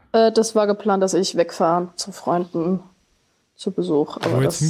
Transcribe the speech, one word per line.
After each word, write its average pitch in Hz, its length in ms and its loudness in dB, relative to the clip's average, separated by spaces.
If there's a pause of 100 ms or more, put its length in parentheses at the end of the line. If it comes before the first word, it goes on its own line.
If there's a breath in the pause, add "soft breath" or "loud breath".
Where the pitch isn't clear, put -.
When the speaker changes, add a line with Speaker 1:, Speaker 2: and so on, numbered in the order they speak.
(140)
Speaker 1:
Äh, 226 180 4
das 220 240 0
war 214 120 2
geplant, 202 360 0
dass 190 100 2
ich 185 220 0
wegfahre 170 600 0
zu - 180 -10
Freunden 175 680 -2 (760)
zu - 160 -8
Besuch. 160 460 -2
Aber 165 200 -2
Speaker 2:
Wo 127 40 2
jetzt 147 200 -2
Speaker 1:
das 156 80 2